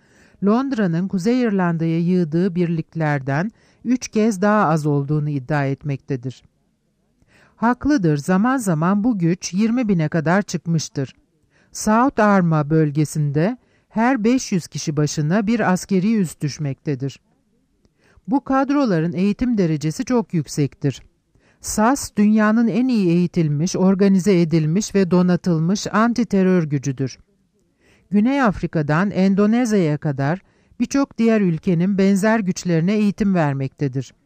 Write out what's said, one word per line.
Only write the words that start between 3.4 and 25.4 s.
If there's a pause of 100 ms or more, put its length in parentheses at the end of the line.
üç
kez
daha
az
olduğunu
iddia
etmektedir. (1120)
Haklıdır,
zaman
zaman
bu
güç
yirmi
bine
kadar
çıkmıştır. (580)
South
Arma
bölgesinde (300)
her
beş
yüz
kişi
başına
bir
askeri
üs
düşmektedir. (1080)
Bu
kadroların
eğitim
derecesi
çok
yüksektir. (580)
sas
dünyanın
en
iyi
eğitilmiş,
organize
edilmiş
ve
donatılmış